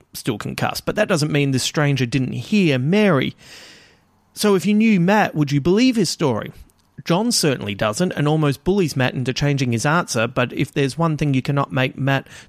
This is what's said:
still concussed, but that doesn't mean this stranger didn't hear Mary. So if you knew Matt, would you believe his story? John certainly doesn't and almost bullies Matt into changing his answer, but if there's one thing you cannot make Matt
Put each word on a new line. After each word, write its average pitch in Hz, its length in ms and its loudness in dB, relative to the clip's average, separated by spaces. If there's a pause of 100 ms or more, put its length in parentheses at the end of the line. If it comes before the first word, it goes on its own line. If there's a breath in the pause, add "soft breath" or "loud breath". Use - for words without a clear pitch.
(140)
still 107 240 -4
concussed, - 480 -6
but - 100 -4
that 214 120 0
doesn't 156 240 -2
mean 143 200 0
this 127 120 0
stranger 143 420 0
didn't 127 280 -4
hear 147 440 0
Mary. 151 580 2 (960 loud breath)
So 208 220 2
if 180 100 0
you 208 80 2
knew 214 260 4
Matt, 196 360 2
would 147 160 0
you 143 100 2
believe 214 340 4
his 202 140 0
story? 123 420 -2 (540)
John 214 260 0
certainly 104 440 0
doesn't 107 380 0
and 143 140 0
almost 151 360 0
bullies 185 320 0
Matt 131 180 0
into 127 200 -4
changing 139 380 0
his 117 140 -2
answer, 147 420 0
but 123 260 -4
if - 180 -4
there's 139 260 -2
one 160 200 0
thing 143 160 0
you 131 80 0
cannot 139 300 -2
make 131 260 -2
Matt 135 300 -2 (220 loud breath)